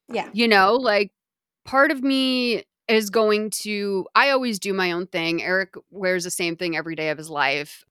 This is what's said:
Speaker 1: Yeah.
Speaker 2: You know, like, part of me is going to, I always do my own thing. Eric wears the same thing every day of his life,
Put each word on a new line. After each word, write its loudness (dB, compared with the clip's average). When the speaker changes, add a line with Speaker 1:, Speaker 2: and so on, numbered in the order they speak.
Speaker 1:
Yeah. -4
Speaker 2:
You 2
know, 6
like, 2
part 4
of -2
me 0
is 2
going 2
to, -4
I 4
always 0
do -6
my 0
own -4
thing. -4
Eric -2
wears -2
the -10
same -4
thing -4
every -6
day -4
of -4
his -16
life, -4